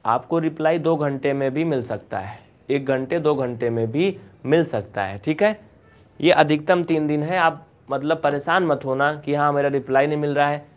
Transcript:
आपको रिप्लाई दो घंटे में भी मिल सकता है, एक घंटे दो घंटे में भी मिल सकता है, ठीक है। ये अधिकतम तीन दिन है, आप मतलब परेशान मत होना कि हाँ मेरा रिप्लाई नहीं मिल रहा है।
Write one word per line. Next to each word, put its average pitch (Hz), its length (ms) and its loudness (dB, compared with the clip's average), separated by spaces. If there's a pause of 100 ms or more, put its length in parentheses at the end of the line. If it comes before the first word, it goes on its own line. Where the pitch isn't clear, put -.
आपको 127 340 0
रिप्लाई 160 400 -2
दो 160 160 2
घंटे 143 380 -2
में 139 180 -2
भी 151 120 -2
मिल 139 200 -2
सकता 107 360 -8
है, 101 200 -12 (300)
एक 135 160 0
घंटे 135 340 -2
दो 151 160 2
घंटे 123 340 -2
में 113 220 -2
भी 185 260 0 (280)
मिल 160 200 4
सकता 104 380 -6
है, 98 140 -6
ठीक 156 260 -2
है। 214 160 0 (600)
ये 160 120 4
अधिकतम 156 520 4
तीन 156 240 0
दिन 147 160 0
है, 180 140 -2
आप 156 280 2 (260)
मतलब 151 300 -2
परेशान 147 420 0
मत 147 220 0
होना 139 300 0
कि 143 200 -4
हाँ 147 180 2
मेरा 143 160 2
रिप्लाई 135 380 2
नहीं 151 100 -2
मिल 147 180 -2
रहा 143 120 4
है। 147 180 -4 (120)